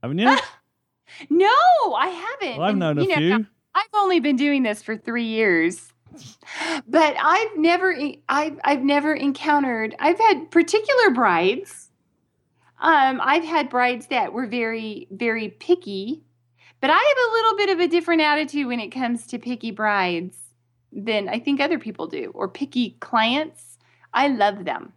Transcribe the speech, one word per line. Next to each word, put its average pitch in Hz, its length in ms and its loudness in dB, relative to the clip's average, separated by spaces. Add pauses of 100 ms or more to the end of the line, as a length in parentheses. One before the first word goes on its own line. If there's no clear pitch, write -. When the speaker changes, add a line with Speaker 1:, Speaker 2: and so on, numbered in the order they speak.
Speaker 1:
Haven't 143 160 -4
you? 440 240 4
Speaker 2:
<laughs> - 40 -14 (840)
No, 359 160 4 (500)
I 302 120 0
haven't. 370 500 -8
Speaker 1:
Well, 170 80 0
I've - 60 2
Speaker 2:
And, 196 60 0
Speaker 1:
known 156 200 0
a - 20 2
Speaker 2:
you 392 80 2
know, 330 60 2
Speaker 1:
few. 180 300 2 (280)
Speaker 2:
I've 415 220 -2
only 381 240 2
been 269 160 0
doing 285 260 0
this 208 220 -2
for 220 120 -6
three 233 300 -6
years, 190 680 0 (960)
but 294 320 4
I've 403 380 0
never, 349 340 2
e-, 285 380 -6
I've, 294 340 -2
I've 277 200 2
never 285 320 2
encountered, 269 840 -2
I've 349 200 2
had 403 320 2
particular 427 580 4
brides. 226 800 0 (920)
Um, 269 440 2
I've 302 200 2
had 311 280 -2
brides 247 360 -2
that 226 260 -2
were 247 120 -4
very, 226 640 -6
very 220 400 -4
picky, 240 720 -4 (580)
but 269 120 0
I - 20 6
have 523 240 4 (100)
a 453 60 -2
little 440 240 2
bit 403 140 0
of 339 80 0
a 349 80 2
different 339 340 0
attitude 294 460 0
when 240 120 -4
it 208 100 -10
comes 240 380 -6
to 247 120 -10
picky 233 320 -8
brides 185 680 -2 (560)
than 208 340 -4
I 233 120 -4
think 277 200 -2
other 285 200 0
people 185 260 -10
do, 147 300 -8
or 196 120 -6
picky 247 520 -6
clients. 247 800 -4 (340)
I 277 140 2
love 208 360 0
them. - 340 -8